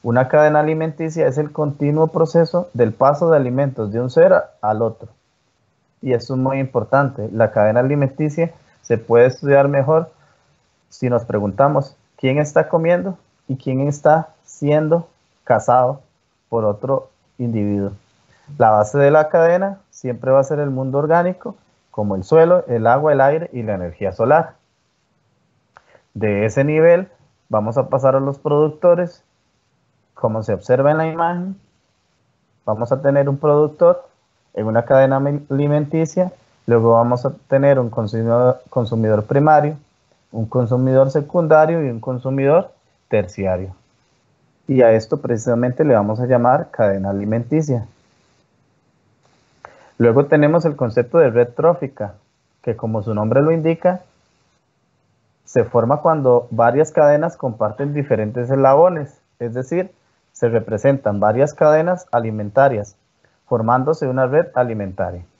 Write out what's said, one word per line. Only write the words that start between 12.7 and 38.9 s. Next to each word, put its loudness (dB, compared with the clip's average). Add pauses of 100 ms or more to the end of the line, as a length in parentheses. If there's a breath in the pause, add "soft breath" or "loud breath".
y -8
quién -6
está 0 (140)
siendo -2 (380)
cazado 0 (480)
por -4
otro -4 (280)
individuo. -4 (640 soft breath)
La 4
base 2
de 4
la 4
cadena 0 (120)
siempre -6
va 6
a 0
ser -4
el -4
mundo -4
orgánico, -2 (380)
como -4
el -8
suelo, 4
el -2
agua, 2
el 2
aire 0
y -8
la -4
energía -6
solar. 0 (1600 soft breath)
De -2
ese -2
nivel 2 (400)
vamos -2
a -2
pasar 0
a 2
los -6
productores. 0 (920)
Como -4
se -4
observa 2
en 0
la -2
imagen, -4 (1080)
vamos -4
a -2
tener 2
un -4
productor 2 (480)
en -4
una 0
cadena 4
alimenticia, -2 (340)
luego 4
vamos 2
a -4 (160)
tener 2
un -4
consumidor, 0
consumidor -2